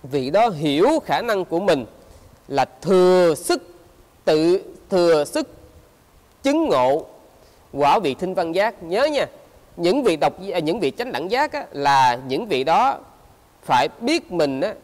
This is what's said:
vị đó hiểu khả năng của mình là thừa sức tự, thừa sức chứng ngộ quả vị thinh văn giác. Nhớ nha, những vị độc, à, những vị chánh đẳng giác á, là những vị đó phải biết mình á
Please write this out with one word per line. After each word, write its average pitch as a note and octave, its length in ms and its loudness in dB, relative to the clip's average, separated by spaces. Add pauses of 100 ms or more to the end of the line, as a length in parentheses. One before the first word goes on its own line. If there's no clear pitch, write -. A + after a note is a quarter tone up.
vị C3+ 260 -4
đó G#3+ 200 2
hiểu E3 560 2
khả D#3 160 -2
năng G#3 240 -2
của E3 140 -4
mình E3 260 0 (600)
là C3+ 180 -2 (160)
thừa F3+ 540 4
sức - 280 -4 (640)
tự, E3+ 380 2 (260)
thừa E3+ 360 4
sức - 220 -6 (960)
chứng D4+ 260 0
ngộ C#3 360 0 (680)
quả C#3+ 260 2
vị D3+ 140 -2
thinh F#3 200 -8
văn E3+ 220 -4
giác. A3 280 -2
Nhớ F#3+ 220 -2
nha, C#4 200 -2 (520)
những F#3 260 0
vị F#3+ 120 2
độc, D3+ 180 -2 (200)
à, F3+ 60 -2
những E3 200 -4
vị C#3 180 -2
chánh B3 140 -8
đẳng D#3+ 200 -8
giác C#4+ 220 -2
á, D4 180 -8
là C3+ 560 2
những D#3+ 200 -4
vị C3+ 160 -2
đó G#3 360 0 (600)
phải C3+ 260 0 (120)
biết D#4 320 -4
mình C#3+ 300 -2
á F#3+ 120 -4 (100)